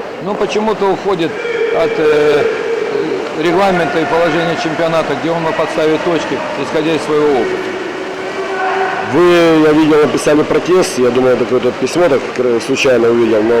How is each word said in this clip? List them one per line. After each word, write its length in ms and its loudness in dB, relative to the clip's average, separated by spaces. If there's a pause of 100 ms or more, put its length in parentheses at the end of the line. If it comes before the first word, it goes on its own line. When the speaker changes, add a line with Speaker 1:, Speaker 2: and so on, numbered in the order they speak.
(240)
Speaker 1:
Но 120 -4
почему-то 540 -2
уходит 420 -2 (440)
от, 220 0
э, 460 4 (1000)
регламента 560 0
и 60 0
положения 580 0
чемпионата, 580 -2
где 100 -2
он 100 -2
мог 140 -2
подставить 500 0
точки, 320 -2 (260)
исходя 320 -2
из 60 -2
своего 300 2 (100)
опыта. 160 -2 (1600)
Speaker 2:
Вы, 100 4 (420)
я 60 4
видел, 300 4
написали 420 2
протест, 540 0
я 120 2
думаю, 260 2
это 100 0
какое-то 340 0
письмо 300 0
так 100 2 (160)
кр-, 300 0
случайно 440 2
увидел, 340 2
но 160 2